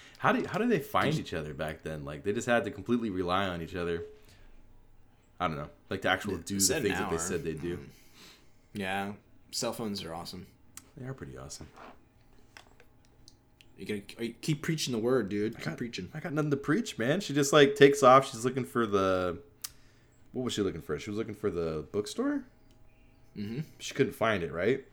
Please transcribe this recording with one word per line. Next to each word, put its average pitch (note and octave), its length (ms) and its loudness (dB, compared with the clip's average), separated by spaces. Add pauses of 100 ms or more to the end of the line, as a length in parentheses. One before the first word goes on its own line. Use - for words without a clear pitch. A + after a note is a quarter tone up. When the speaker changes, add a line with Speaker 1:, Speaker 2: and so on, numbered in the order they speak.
(160)
Speaker 1:
how - 160 4
do, B3+ 140 0
how - 120 -4
do A3+ 80 0
they A3+ 120 2
find G2+ 340 2
Speaker 2:
Just D#3+ 80 0
Speaker 1:
each - 140 -8
other D2+ 180 -6
back D#2 300 -6
then? D#2 200 -8
Like, C#2+ 200 -10
they G2+ 100 0
just A2+ 140 -4
had A#2 180 2
to G#2 60 -4
completely A2+ 400 -2
rely F#2 360 0
on F2 140 -6
each E2 140 -8
other. E2+ 280 -4 (1400)
I F2+ 80 0
don't D#2+ 80 -4
know. D2 140 -10 (200)
Like, G2 120 -6
to - 80 2
actually F#2 280 0
Speaker 2:
They E2 60 -10
Speaker 1:
do G2+ 120 -6
the G2 60 -2
Speaker 2:
said G2 160 4
an D3+ 60 0
Speaker 1:
things F#2 140 0
that G2+ 140 -2
they E2+ 40 2
Speaker 2:
hour. E2 60 -2
Speaker 1:
said E2+ 240 -4
they'd D#2 160 -6
do. E2+ 160 -4
Speaker 2:
Mm. C#2+ 80 -14 (880)
Yeah. G2 380 -4 (400)
Cell A#2 200 -4
phones G2+ 320 -6
are E2+ 120 -10
awesome. F2+ 320 -12 (500)
Speaker 1:
They B2+ 100 -14
are C3 60 -10
pretty C2+ 240 -14
awesome. C#2 300 -14 (2000)
Speaker 2:
You F#2+ 80 -14
gotta, G#2 160 -4 (180)
are A#2 60 -4
you, A#2 160 -6
keep D3+ 200 -2
preaching D#3 300 -2
the A#2 80 -2
word, A#2 300 2
dude. G#2 260 -2
Speaker 1:
I - 40 -16
Speaker 2:
Keep - 60 -12
Speaker 1:
got, D#3 120 -4
Speaker 2:
preaching. G#2+ 360 -8
Speaker 1:
I D3+ 60 -12
got D#3 140 -8
nothing D3+ 180 0
to C#3 60 4
preach, D#3+ 400 -2
man. C#3 240 0
She C#3+ 120 -8
just, C#3+ 200 2
like, D3 220 8
takes C#3 280 10
off. C3+ 260 10
She's A2+ 140 -8
looking B2 220 0
for A#2+ 200 0
the, F#2 520 2 (960)
what B2+ 100 -4
was A2+ 100 -4
she A2 80 0
looking E2+ 200 -2
for? D2 180 -6
She F2 100 -10
was G#2 80 -6
looking A2 180 -6
for G#2 140 -2
the D#2+ 440 -2
bookstore? C#4+ 500 -2 (920)
Speaker 2:
Mm-hmm. A2 240 -6 (160)
Speaker 1:
She - 160 -12
couldn't B2 200 0
find G#2 300 0
it, E2 80 -6
right? G2+ 420 0